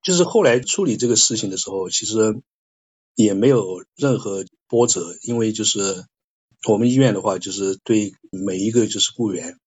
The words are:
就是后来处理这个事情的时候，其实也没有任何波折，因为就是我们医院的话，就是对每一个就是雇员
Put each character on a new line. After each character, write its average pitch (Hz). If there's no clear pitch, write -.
就 185
是 175
后 220
来 127
处 -
理 139
这 123
个 117
事 113
情 104
的 95
时 -
候， 95
其 -
实 110
也 107
没 104
有 95
任 135
何 98
波 120
折， 90
因 117
为 110
就 107
是 98
我 107
们 120
医 127
院 131
的 95
话， 95
就 98
是 95
对 104
每 92
一 101
个 113
就 104
是 -
雇 110
员 -